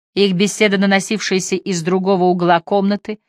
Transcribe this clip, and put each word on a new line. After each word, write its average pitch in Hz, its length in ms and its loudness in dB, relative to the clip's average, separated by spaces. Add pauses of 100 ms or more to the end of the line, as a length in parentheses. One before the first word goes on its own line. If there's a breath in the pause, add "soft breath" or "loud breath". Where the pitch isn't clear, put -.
(180)
их 196 140 2
беседа, 202 460 0
доносившаяся 190 760 -2
из 180 280 -4
другого 185 420 0
угла 175 340 2
комнаты, 202 720 -4